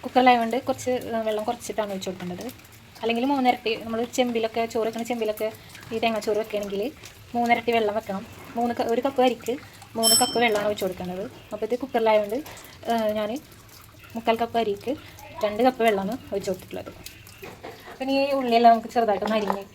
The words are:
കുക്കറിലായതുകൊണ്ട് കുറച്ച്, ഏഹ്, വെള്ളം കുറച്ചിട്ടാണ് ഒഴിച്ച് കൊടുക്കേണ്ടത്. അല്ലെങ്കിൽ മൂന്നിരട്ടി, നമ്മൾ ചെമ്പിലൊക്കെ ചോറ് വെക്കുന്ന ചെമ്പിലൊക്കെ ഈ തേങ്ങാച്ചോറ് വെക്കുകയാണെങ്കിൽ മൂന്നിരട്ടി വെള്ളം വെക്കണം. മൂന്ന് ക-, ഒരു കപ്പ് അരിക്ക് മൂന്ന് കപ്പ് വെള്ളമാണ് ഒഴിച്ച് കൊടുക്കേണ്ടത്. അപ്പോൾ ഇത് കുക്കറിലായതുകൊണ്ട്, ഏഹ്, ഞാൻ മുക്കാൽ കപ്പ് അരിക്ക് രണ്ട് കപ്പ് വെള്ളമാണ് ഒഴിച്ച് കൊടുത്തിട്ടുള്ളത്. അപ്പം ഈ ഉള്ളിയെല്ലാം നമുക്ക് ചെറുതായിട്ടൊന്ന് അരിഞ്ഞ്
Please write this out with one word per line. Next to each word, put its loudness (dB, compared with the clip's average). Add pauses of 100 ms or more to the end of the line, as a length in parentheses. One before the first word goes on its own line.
കുക്കറിലായതുകൊണ്ട് 6 (120)
കുറച്ച്, -2 (180)
ഏഹ്, -2
വെള്ളം -2
കുറച്ചിട്ടാണ് -4
ഒഴിച്ച് -6
കൊടുക്കേണ്ടത്. -8 (540)
അല്ലെങ്കിൽ 0
മൂന്നിരട്ടി, 2 (120)
നമ്മൾ -4 (180)
ചെമ്പിലൊക്കെ 2 (120)
ചോറ് 0
വെക്കുന്ന -6
ചെമ്പിലൊക്കെ -2 (460)
ഈ -2
തേങ്ങാച്ചോറ് 0
വെക്കുകയാണെങ്കിൽ -4 (520)
മൂന്നിരട്ടി 2
വെള്ളം 2
വെക്കണം. -6 (340)
മൂന്ന് 0
ക-, 0
ഒരു 2
കപ്പ് 0
അരിക്ക് 0 (440)
മൂന്ന് -2
കപ്പ് 0
വെള്ളമാണ് 2
ഒഴിച്ച് -4
കൊടുക്കേണ്ടത്. -6 (280)
അപ്പോൾ -6
ഇത് 0
കുക്കറിലായതുകൊണ്ട്, 2 (540)
ഏഹ്, 0
ഞാൻ -4 (840)
മുക്കാൽ 2
കപ്പ് -2
അരിക്ക് -2 (500)
രണ്ട് 0
കപ്പ് 2
വെള്ളമാണ് 0 (180)
ഒഴിച്ച് -4
കൊടുത്തിട്ടുള്ളത്. -10 (1000)
അപ്പം -4
ഈ - (240)
ഉള്ളിയെല്ലാം 8
നമുക്ക് -4
ചെറുതായിട്ടൊന്ന് 2
അരിഞ്ഞ് -2 (100)